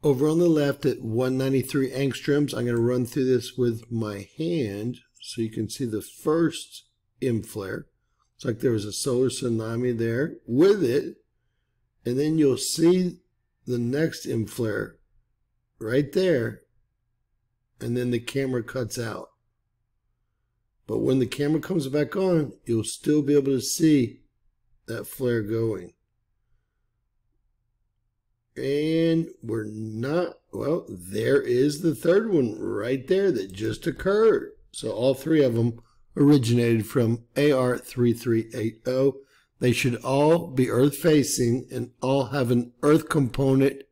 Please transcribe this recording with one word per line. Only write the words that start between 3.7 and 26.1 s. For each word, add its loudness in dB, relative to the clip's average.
my -6
hand -4
so -12
you -2
can -6
see -6
the -6
first -4
M -2
flare. -10
It's -20
like -4
there 0
was -2
a -10
solar 0
tsunami -4
there -2
with 4
it, -2
and -2
then 0
you'll 4
see 2
the -4
next -2
M -2
flare -6
right -2
there, 0
and -4
then -2
the 0
camera -4
cuts -8
out. -8
But -4
when 2
the 2
camera -2
comes -2
back -2
on, 0
you'll 0
still 0
be 2
able 4
to 0
see 2
that -8
flare -2
going. -4